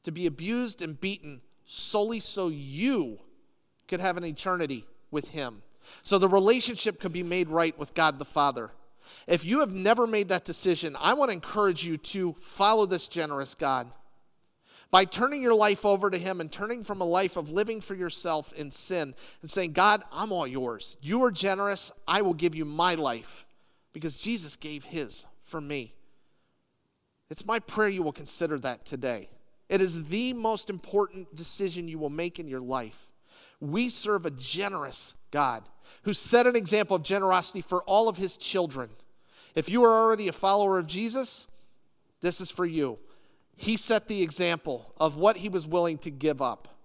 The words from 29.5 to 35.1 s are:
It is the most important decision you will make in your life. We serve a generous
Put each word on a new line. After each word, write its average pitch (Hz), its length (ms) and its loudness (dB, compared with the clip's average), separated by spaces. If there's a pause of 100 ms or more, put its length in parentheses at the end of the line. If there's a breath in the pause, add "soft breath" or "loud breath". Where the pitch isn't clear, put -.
It 190 100 4
is 165 300 0
the 247 240 0
most 220 340 -2
important 190 680 -4
decision 170 540 -4
you 160 100 -10
will 151 120 -4
make 170 280 -6
in 165 80 -10
your 131 140 -8
life. 123 500 -8 (480 soft breath)
We 185 300 -2
serve 202 380 0
a 156 40 -2
generous 156 840 -4 (160)